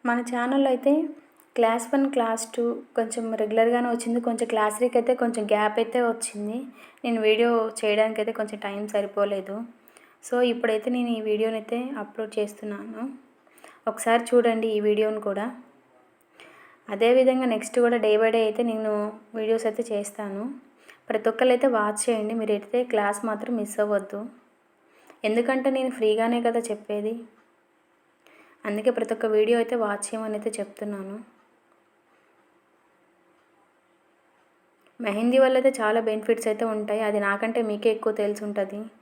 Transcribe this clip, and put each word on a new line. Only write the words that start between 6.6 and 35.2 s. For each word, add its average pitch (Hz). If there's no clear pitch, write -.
నేను 233
వీడియో 220
చేయడానికైతే 220
కొంచెం 214
టైమ్ 202
సరిపోలేదు. 202
So 247
ఇప్పుడైతే 226
నేను 240
ఈ -
వీడియోని 220
అయితే 233
అప్‌లోడ్ 214
చేస్తున్నాను, 208
ఒకసారి 233
చూడండి 226
ఈ 208
వీడియోని 214
కూడా. 202
అదేవిధంగా 254
నెక్స్ట్ 240
కూడా 233
day 214
by 226
day 226
అయితే 226
నేను 220
వీడియోస్ 220
అయితే 233
చేస్తాను. 202
ప్రతి 220
ఒక్కరు 254
అయితే 269
వాచ్ 214
చేయండి, 220
మీరైతే 214
క్లాస్ 208
మాత్రం 214
మిస్ 208
అవ్వద్దు. 202
ఎందుకంటే 254
నేను 262
ఫ్రీగానే 226
కదా 233
చెప్పేది, 214
అందుకే 214
ప్రతి 226
ఒక్క 220
వీడియో 220
అయితే 233
వాచ్ 208
చేయమని 220
అయితే 214
చెప్తున్నాను. 202
మెహందీ 233